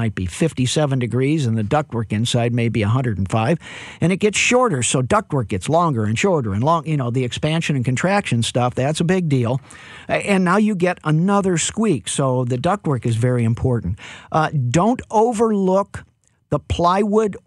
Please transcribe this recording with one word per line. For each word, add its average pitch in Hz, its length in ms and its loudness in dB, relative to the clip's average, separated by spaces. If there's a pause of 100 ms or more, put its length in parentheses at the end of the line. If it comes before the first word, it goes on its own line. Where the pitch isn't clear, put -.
might 107 80 -2
be 92 140 -4
fifty-seven 135 720 0
degrees, 131 480 0
and 113 100 0
the 107 60 0
ductwork 117 480 -2
inside 120 420 0
may 117 160 0
be 107 140 0
a 101 40 0
hundred 117 300 0
and 95 100 -2
five, 117 300 0 (420)
and 170 140 2
it 185 40 0
gets 202 200 0
shorter. 226 460 2
So 135 180 0
ductwork 131 460 0
gets 92 200 -4
longer 151 380 2
and 107 140 0
shorter 151 340 2
and 104 100 0
long, 160 220 2
you 160 100 -2
know, 123 140 -2
the 127 140 0
expansion 156 520 -2
and 123 80 0
contraction 127 600 0
stuff, 123 320 0
that's 139 240 -2
a 175 40 0
big 180 260 0
deal. 127 300 0 (480)
A-, - 220 -2
and 190 160 2
now 180 120 4
you 214 180 2
get 180 280 0
another 185 540 2
squeak. 180 500 -2
So 127 380 0
the 127 120 -2
ductwork 156 500 -2
is 117 80 0
very 123 280 2
important. 113 540 0 (340)
Uh, 156 200 0 (180)
don't 202 400 2
overlook 208 920 2 (460)
the 147 100 0
plywood 202 760 0 (120)